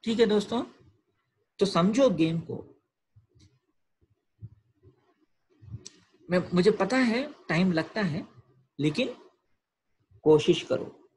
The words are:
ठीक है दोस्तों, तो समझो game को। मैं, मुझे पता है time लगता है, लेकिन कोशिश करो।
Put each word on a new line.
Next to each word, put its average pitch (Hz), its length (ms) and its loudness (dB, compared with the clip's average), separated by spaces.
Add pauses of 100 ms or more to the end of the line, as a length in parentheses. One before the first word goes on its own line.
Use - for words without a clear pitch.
ठीक 226 160 -2
है 226 60 6
दोस्तों, 208 380 0 (920)
तो 196 80 2
समझो 214 440 2
game 165 300 -2
को। - 400 -14 (3500)
मैं, 180 240 0
मुझे 180 160 4
पता 190 260 0
है 262 360 0 (160)
time 175 240 2
लगता 160 300 -4
है, 170 260 -6 (520)
लेकिन 156 340 -2 (1080)
कोशिश 156 400 2
करो। - 540 -8